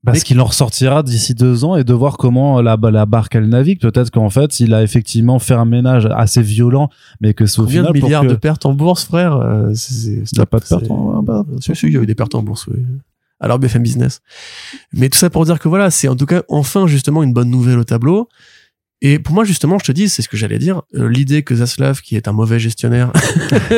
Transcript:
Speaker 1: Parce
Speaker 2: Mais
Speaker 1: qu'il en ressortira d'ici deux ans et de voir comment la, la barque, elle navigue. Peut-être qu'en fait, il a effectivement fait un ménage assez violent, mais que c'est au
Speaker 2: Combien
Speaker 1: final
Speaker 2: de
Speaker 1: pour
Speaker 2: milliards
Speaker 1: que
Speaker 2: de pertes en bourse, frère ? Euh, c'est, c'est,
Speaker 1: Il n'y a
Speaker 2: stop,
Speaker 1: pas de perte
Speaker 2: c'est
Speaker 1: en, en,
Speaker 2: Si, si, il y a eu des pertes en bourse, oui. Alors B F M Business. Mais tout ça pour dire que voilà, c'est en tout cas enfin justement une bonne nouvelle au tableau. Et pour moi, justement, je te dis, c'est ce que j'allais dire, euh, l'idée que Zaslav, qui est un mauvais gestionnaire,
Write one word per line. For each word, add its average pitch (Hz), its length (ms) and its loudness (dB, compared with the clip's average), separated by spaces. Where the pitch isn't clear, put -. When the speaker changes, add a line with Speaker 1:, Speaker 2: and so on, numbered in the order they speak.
Speaker 1:
Parce 120 140 4
Speaker 2:
Mais - 40 -2
Speaker 1:
qu'il 127 160 2
en 127 60 4
ressortira 131 580 0
d'ici 120 300 -2
deux 123 320 2
ans 180 100 0
et 139 80 2
de 120 100 2
voir 135 220 0
comment 127 460 2
la, 113 200 2
la 107 240 4
barque, 110 300 -2
elle 110 140 2
navigue. 143 320 2
Peut-être 120 280 0
qu'en 110 200 0
fait, 139 320 0
il 110 120 4
a 110 100 4
effectivement 117 560 0
fait 123 140 0
un 110 120 2
ménage 123 400 2
assez 113 260 2
violent, 120 480 2
mais 107 140 2
que 110 120 2
c'est 104 140 0
au 110 40 2
Speaker 2:
Combien 131 180 0
Speaker 1:
final 165 120 2
Speaker 2:
de 143 60 2
Speaker 1:
pour 131 80 2
Speaker 2:
milliards 147 160 2
Speaker 1:
que 131 40 4
Speaker 2:
de 120 80 4
pertes 151 300 -2
en 139 80 2
bourse, 165 300 0
frère ? 170 320 0
Euh, 110 380 0
c'est, 117 200 -6
c'est, 113 180 -6
Speaker 1:
Il 107 40 -4
n'y 107 60 -6
a 107 60 -8
Speaker 2:
stop, - 220 -2
Speaker 1:
pas 113 100 2
de - 60 -6
perte - 200 -2
Speaker 2:
c'est 113 60 -4
Speaker 1:
en, 214 360 -2
en, 208 180 -2
Speaker 2:
Si, - 160 -6
si, 156 120 -2
il 156 60 2
y 139 40 2
a 123 40 2
eu 113 40 0
des 110 100 -2
pertes 110 200 -4
en 117 60 -2
bourse, 107 260 -8
oui. 123 180 -6
Alors 123 180 -2
B 131 80 0
F 113 80 -2
M 120 80 2
Business. 123 380 -2
Mais 131 160 0
tout - 80 -2
ça 175 120 2
pour 165 140 0
dire 160 160 0
que - 80 -4
voilà, 185 240 2
c'est - 160 -2
en 127 80 0
tout 135 100 0
cas 175 220 0
enfin 151 400 0
justement 151 340 0
une 131 120 2
bonne 123 160 0
nouvelle 123 280 2
au 120 60 0
tableau. 147 460 -2
Et 143 180 2
pour 156 160 -4
moi, 220 80 2
justement, 180 340 0
je 185 60 -4
te - 80 -2
dis, 190 160 0
c'est - 140 -4
ce - 80 -6
que 113 80 -8
j'allais 107 200 -4
dire, 165 260 -2
euh, 117 140 -2
l'idée 139 340 0
que 139 100 -4
Zaslav, 135 480 -2
qui - 140 -8
est 101 140 -4
un - 20 -4
mauvais 113 280 0
gestionnaire, 117 520 -2